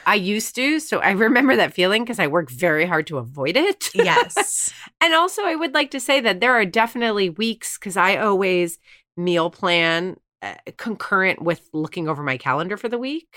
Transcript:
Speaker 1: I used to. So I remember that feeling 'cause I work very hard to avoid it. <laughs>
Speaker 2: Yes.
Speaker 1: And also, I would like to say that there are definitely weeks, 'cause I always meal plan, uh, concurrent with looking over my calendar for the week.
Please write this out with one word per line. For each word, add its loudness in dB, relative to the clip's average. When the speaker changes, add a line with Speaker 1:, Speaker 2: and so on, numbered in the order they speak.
Speaker 1:
I 6
used -2
to. 0
So -2
I 4
remember 4
that 2
feeling 2
'cause -8
I 0
work 0
very 0
hard 0
to -6
avoid -4
it. 0
<laughs> -12
Speaker 2:
Yes. 0
Speaker 1:
And 4
also, 2
I -2
would -4
like 0
to -6
say 2
that 0
there 4
are 2
definitely 0
weeks, -4
'cause -10
I 4
always 0
meal 0
plan, 0
uh, -12
concurrent -2
with -4
looking -6
over -6
my -2
calendar -4
for -8
the -4
week. -8